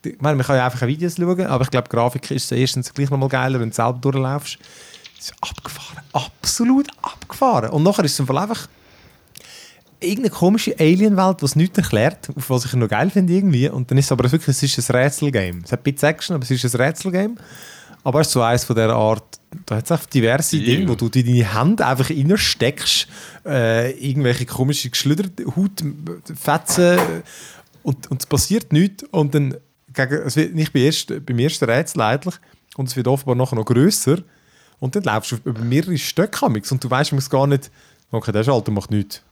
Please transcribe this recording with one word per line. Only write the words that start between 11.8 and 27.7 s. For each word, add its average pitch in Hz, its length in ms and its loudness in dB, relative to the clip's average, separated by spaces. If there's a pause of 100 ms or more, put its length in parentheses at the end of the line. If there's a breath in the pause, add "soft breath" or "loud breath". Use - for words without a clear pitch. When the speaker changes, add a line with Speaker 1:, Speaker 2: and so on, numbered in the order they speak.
Speaker 1:
auf 131 160 -8
was 127 140 0
ich - 80 -6
noch 120 140 2
geil 110 220 0
finde 185 240 2
irgendwie. 160 340 4
Und 127 220 -4
dann 131 80 4
ist 139 80 4
es - 60 -2
aber 123 200 2
wirklich, 160 240 0
es - 60 -4 (160)
ist - 140 -4
ein 123 40 2
Rätselgame. 123 680 0
Es - 60 -8
hat - 80 -2
ein 143 120 -2
bisschen 147 180 0
Action, 160 260 -4
aber 131 80 -4
es 120 80 -6
ist 123 240 -2
ein 120 60 0
Rätselgame. 190 540 -2 (680 loud breath)
Aber 139 180 2
es 151 60 2
ist - 60 -4
so 123 100 2
eins 120 200 2
von 117 120 -2
dieser 113 200 2
Art, 110 440 -2 (260)
da 107 120 -4
hat's 113 140 -4
einfach 165 140 0
diverse 131 520 2
Speaker 2:
Ew. - 60 -2
Speaker 1:
Dinge, 147 260 2
wo 117 60 0
du 117 140 -2
dir 127 160 2
deine 120 280 2
Hand 151 280 2
einfach 131 300 2
reinsteckst, - 960 0 (380 loud breath)
äh, 120 520 2
irgendwelche 127 480 0
komische 131 460 -2
Geschlüderhautfetzen, 165 1900 -2 (160)
äh, - 0 - (840 loud breath)